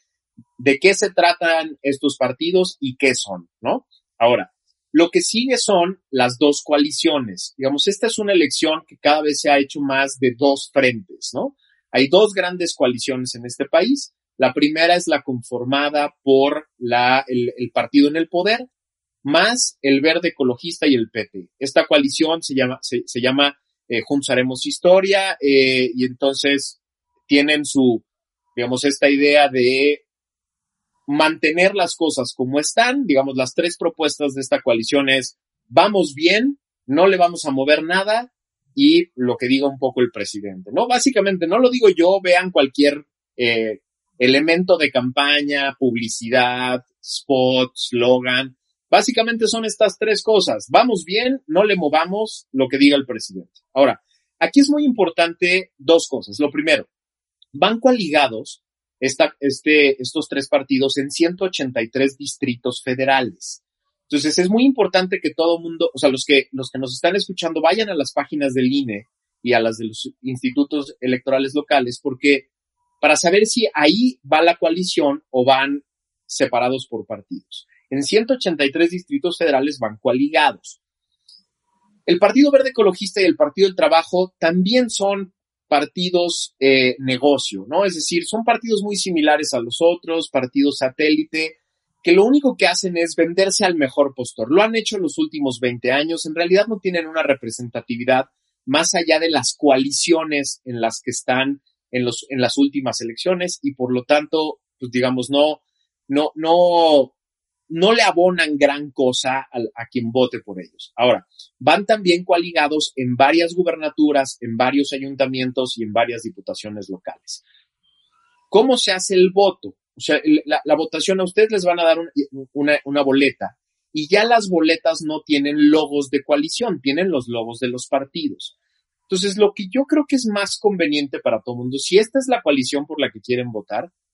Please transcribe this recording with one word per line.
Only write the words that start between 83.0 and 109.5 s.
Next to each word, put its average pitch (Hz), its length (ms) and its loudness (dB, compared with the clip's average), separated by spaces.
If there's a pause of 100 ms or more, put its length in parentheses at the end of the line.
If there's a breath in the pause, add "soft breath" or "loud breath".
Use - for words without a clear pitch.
y 185 40 2
el 165 100 2
Partido 170 320 0
del 185 80 -4
Trabajo 165 640 0
también 190 500 2
son 196 440 -4 (340)
partidos, 175 920 -2
eh, 135 400 4
negocio, 127 680 0
¿no? 175 180 -2
Es 180 100 -4
decir, 160 300 -4
son 226 180 -6
partidos 226 400 0
muy 208 120 -6
similares 151 580 0
a 123 60 -2
los 120 200 -8
otros, 165 500 0
partidos 139 480 -2
satélite, 156 800 -2 (460)
que 170 80 2
lo 190 120 6
único 277 320 2
que 185 120 2
hacen 180 300 -2
es 165 180 -2
venderse 190 500 0
al 180 100 0
mejor 139 400 0
postor. 120 380 -6
Lo 196 80 6
han 220 140 2
hecho 214 240 -4
los 160 180 -6
últimos 147 420 -4
veinte 123 320 -2
años, 160 360 -2
en 156 80 -8
realidad 180 320 0
no 220 120 -6
tienen 175 280 -4
una 160 160 -4
representatividad 123 1000 -2 (380)
más 151 300 0
allá 160 260 0
de 165 120 -2
las 131 260 -2
coaliciones 143 1080 0
en 120 160 -8
las 113 220 -4
que 127 60 -10
están 135 540 -2 (260)
en 123 160 -2
los, - 240 -6
en 131 120 -4
las 120 160 0
últimas 139 440 -2
elecciones 180 640 -6
y 139 100 -4
por 127 180 -4
lo 123 120 -2
tanto, 151 560 -2 (200)
pues 123 120 -12
digamos, 127 400 -2
no, 147 300 0 (460)
no, 147 280 0
no, 165 800 4 (560)
no 175 240 2
le 233 100 4
abonan 170 540 2
gran 143 340 0
cosa 131 580 -2
al, 117 260 -8